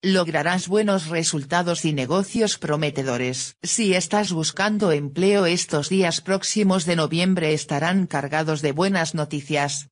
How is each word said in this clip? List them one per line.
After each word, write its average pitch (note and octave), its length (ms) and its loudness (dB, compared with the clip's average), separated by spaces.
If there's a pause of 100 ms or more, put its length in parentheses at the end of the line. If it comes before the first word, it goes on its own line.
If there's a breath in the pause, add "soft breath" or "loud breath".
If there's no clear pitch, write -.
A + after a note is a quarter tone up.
lograrás F3 680 0
buenos G3+ 400 0
resultados E3+ 760 0
y D#3+ 80 2
negocios F#3+ 680 0
prometedores. C3+ 1040 -2
Si G3 320 0
estás F#3 380 0
buscando F#3+ 640 0
empleo F3 520 2
estos E3 440 0
días F#3 320 2
próximos F#3+ 640 0
de E3+ 100 0
noviembre E3 580 2
estarán E3 540 0
cargados D3+ 540 -2
de D3 100 0
buenas F3 420 0
noticias. D3 800 -2